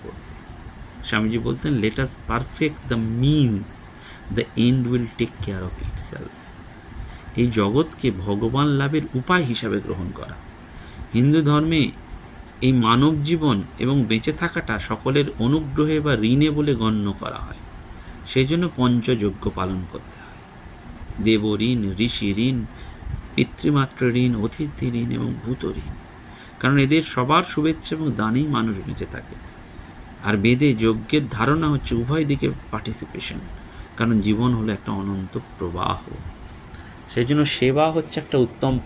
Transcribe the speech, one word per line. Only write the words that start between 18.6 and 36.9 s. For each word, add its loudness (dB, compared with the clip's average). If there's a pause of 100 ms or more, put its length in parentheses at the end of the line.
পঞ্চযজ্ঞ 2
পালন -2
করতে -14
হয়। -10
দেব 4
ঋণ, 0
ঋষি 0
ঋণ, 2 (720)
পিতৃমাতৃ 0
ঋণ, 2
অতিথি -4
ঋণ -2
এবং -2 (120)
ভূত -4
ঋণ। -6 (640)
কারণ 6
এদের 6
সবার 2
শুভেচ্ছা 0
এবং 0
দানেই 2
মানুষ 0
বেঁচে -6
থাকে। -12 (880)
আর 2
বেদে 6
যজ্ঞের 2
ধারণা 2
হচ্ছে 0
উভয় 2
দিকে 0 (220)
পার্টিসিপেশন, -8 (580)
কারণ 4
জীবন 4
হলো 0
একটা -6
অনন্ত -4 (200)
প্রবাহ। -2 (1160)